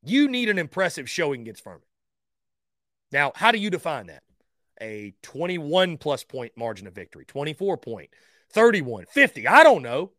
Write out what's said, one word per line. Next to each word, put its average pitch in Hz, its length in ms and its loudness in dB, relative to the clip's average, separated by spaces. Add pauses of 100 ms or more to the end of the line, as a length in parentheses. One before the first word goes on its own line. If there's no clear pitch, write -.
you 254 240 2
need 247 220 -2
an 202 100 0
impressive 165 500 -4
showing 143 340 -4
against 110 200 -16
Furman. 90 240 -20 (1300)
Now, 139 240 0
how 226 160 2
do 226 60 0
you 202 120 -4
define 147 380 -8
that? 71 160 -20 (560)
A 107 420 -12
twenty-one 170 760 -2
plus 143 260 -4
point 123 320 -12
margin 110 320 -10
of 87 60 -20
victory, 85 300 -18
twenty-four 156 520 -6
point, 104 340 -14 (400)
thirty-one, 160 560 2
fifty, 240 400 2
I 240 160 8
don't 247 200 8
know. 131 360 -6